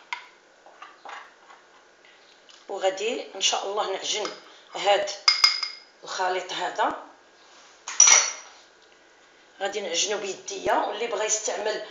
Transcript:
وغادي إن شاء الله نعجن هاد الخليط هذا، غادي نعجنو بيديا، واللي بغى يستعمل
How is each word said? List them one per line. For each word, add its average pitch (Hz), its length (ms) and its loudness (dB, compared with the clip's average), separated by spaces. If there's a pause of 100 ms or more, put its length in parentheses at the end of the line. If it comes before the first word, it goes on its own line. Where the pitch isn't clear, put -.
(2750)
وغادي 196 680 -2
إن 196 60 -6
شاء - 240 0
الله 196 280 -2
نعجن 190 380 -4 (440)
هاد 190 340 2 (960)
الخليط 185 500 -2
هذا، 196 500 -2 (2500)
غادي 202 200 -4
نعجنو 185 360 -2
بيديا، 196 560 -4
واللي 277 340 -2
بغى 214 180 -2
يستعمل 214 640 -2